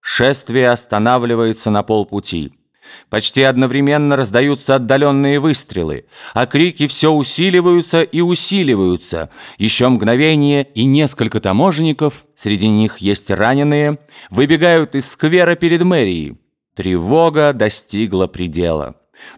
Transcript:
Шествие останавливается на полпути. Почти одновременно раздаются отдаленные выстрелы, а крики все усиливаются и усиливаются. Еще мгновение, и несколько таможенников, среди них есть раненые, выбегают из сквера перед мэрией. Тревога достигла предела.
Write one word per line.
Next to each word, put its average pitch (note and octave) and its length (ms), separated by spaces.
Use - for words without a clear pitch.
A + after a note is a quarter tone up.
Шествие B2+ 680
останавливается A#2 1000
на G#2 120
полпути. G2+ 680
Почти A2 340
одновременно C#3 760
раздаются C3+ 580
отдаленные C#3 640
выстрелы, F2+ 680
а B2 120
крики D3 420
все D#3 240
усиливаются E3+ 920
и D#3 180
усиливаются. A2 1080
Еще A2 320
мгновение, C#3 840
и A2+ 100
несколько C3+ 540
таможенников, D3 960
среди G#2 340
них G#2+ 300
есть G2 320
раненые, C#3+ 680
выбегают D#3+ 680
из C3+ 140
сквера E3+ 440
перед E3+ 300
мэрией. F#2+ 540
Тревога D3 760
достигла G#2 760
предела. E2 680